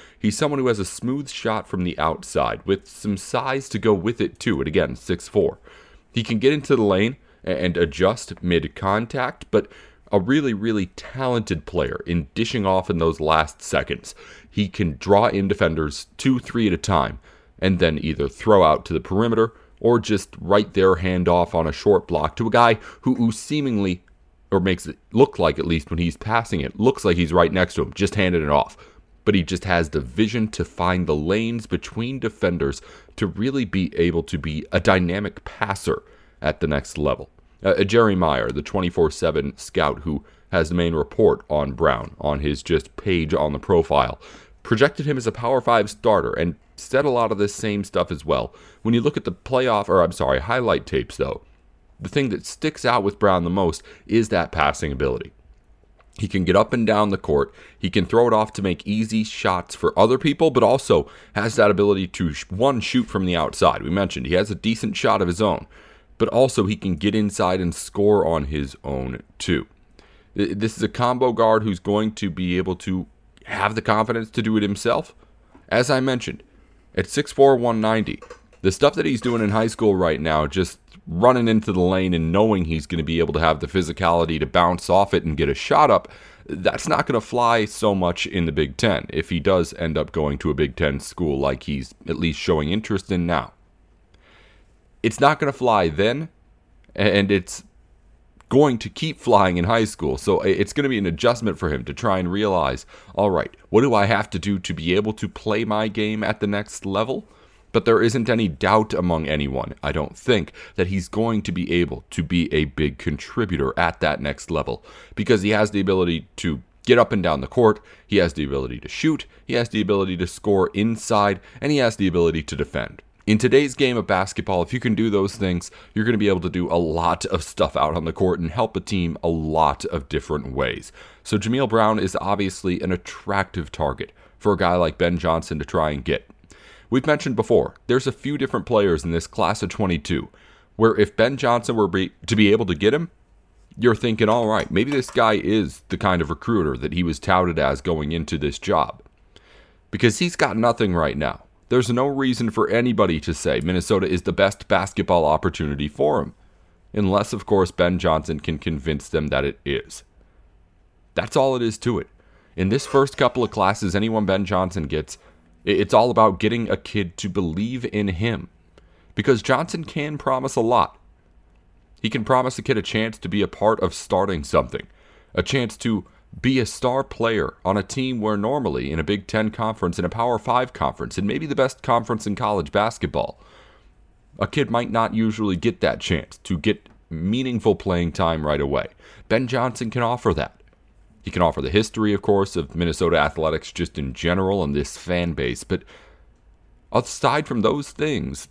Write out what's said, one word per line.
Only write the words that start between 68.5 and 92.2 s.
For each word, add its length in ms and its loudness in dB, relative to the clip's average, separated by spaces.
own, 400 -6
too. 280 -2
Th-, 200 -2
this 200 -2
is 60 -2
a 60 0
combo 440 0
guard 300 4
who's 160 -2
going 360 0
to 140 -4
be 280 -2
able 200 -2
to 300 -4
have 300 -2
the 60 -2
confidence 500 0
to 100 -2
do 160 0
it 60 2
himself. 500 -2
As 220 2
I 100 2
mentioned, 440 -4
at 100 -2
six 260 -4
four, 240 8
one 240 0
ninety, 400 0
the 100 2
stuff 220 4
that 120 -2
he's 140 -2
doing 240 0
in 60 2
high 180 2
school 300 2
right 240 0
now, 260 0
just 320 -4
running 440 2
into 240 2
the 80 2
lane 320 2
and 180 0
knowing 320 4
he's 220 -4
gonna 180 -4
be 160 -2
able 140 0
to 60 -2
have 200 2
the 80 -6
physicality 720 0
to 60 -2
bounce 440 2
off 240 4
it 120 0
and 100 -2
get 140 0
a 40 0
shot 380 2
up, 160 2
that's 400 -4
not 180 0
gonna 140 0
fly 460 2
so 280 0
much 320 0
in 200 -2
the 80 0
Big 240 -2
Ten 320 0
if 200 -4
he 120 -2
does 320 2
end 240 -4
up 160 -4
going 240 -2
to 120 -2
a 60 -2
Big 220 -2
Ten 240 -2
school 360 -4
like 260 -2
he's 300 -8
at 100 -4
least 220 -2